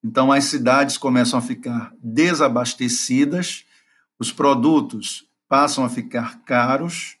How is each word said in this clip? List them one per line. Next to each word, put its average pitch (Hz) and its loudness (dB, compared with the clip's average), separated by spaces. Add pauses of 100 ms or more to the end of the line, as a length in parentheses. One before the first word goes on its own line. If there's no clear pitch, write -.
Então, 131 2
as 139 4
cidades 135 2
começam 123 2
a 120 -2
ficar 120 -8 (100)
desabastecidas, 131 0 (540)
os 117 -6
produtos 135 0 (220)
passam 139 2
a 123 -2
ficar 117 -8
caros 131 -2